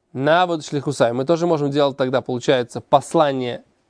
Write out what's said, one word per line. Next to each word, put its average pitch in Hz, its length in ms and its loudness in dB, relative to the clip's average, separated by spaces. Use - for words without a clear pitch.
На 156 340 2
вот 165 180 -4
шлихусай. 139 460 0
Мы 127 140 -4
тоже 165 200 0
можем 147 240 0
делать 139 280 0
тогда, 131 240 0
получается, 123 600 -2
послание, 135 800 0